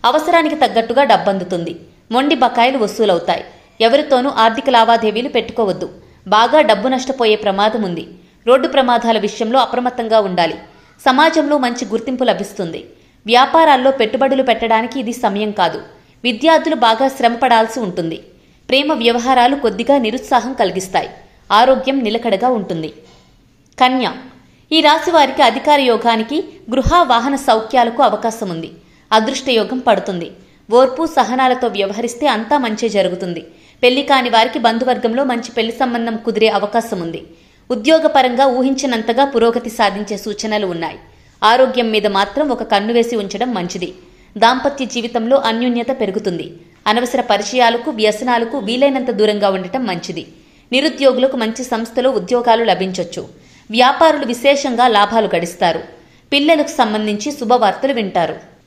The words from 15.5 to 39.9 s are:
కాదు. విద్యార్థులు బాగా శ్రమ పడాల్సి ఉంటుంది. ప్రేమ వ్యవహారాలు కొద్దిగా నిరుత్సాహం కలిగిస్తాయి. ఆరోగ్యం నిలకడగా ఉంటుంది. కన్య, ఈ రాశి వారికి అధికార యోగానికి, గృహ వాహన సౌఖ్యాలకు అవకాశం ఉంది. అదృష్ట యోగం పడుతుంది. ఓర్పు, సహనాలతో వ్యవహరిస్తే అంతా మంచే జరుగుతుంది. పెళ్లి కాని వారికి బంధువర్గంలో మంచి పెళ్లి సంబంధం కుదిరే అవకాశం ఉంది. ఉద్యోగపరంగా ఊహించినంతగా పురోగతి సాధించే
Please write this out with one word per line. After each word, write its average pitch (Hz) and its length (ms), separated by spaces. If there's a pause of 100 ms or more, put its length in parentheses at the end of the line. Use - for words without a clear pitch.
కాదు. 170 200 (440)
విద్యార్థులు 302 640
బాగా 226 220
శ్రమ 240 360
పడాల్సి 226 420
ఉంటుంది. 170 320 (520)
ప్రేమ 285 200 (140)
వ్యవహారాలు 247 520
కొద్దిగా 233 400 (100)
నిరుత్సాహం 247 480
కలిగిస్తాయి. 185 560 (500)
ఆరోగ్యం 262 440
నిలకడగా 220 460 (100)
ఉంటుంది. 165 300 (880)
కన్య, 254 280 (680)
ఈ 320 100
రాశి 311 300
వారికి 294 380
అధికార 285 300 (120)
యోగానికి, 226 480 (340)
గృహ 320 280 (120)
వాహన 247 220 (120)
సౌఖ్యాలకు 233 560
అవకాశం 220 520
ఉంది. 160 160 (400)
అదృష్ట 233 380
యోగం 233 400
పడుతుంది. 185 400 (400)
ఓర్పు, 254 340 (140)
సహనాలతో 254 600
వ్యవహరిస్తే 226 500
అంతా 220 300
మంచే 226 320
జరుగుతుంది. 180 540 (400)
పెళ్లి 262 200
కాని 262 260
వారికి 233 300
బంధువర్గంలో 233 640
మంచి 247 280
పెళ్లి 226 300
సంబంధం 233 340 (100)
కుదిరే 214 240 (100)
అవకాశం 208 460
ఉంది. 165 160 (480)
ఉద్యోగపరంగా 269 760 (120)
ఊహించినంతగా 254 720
పురోగతి 233 440
సాధించే 202 420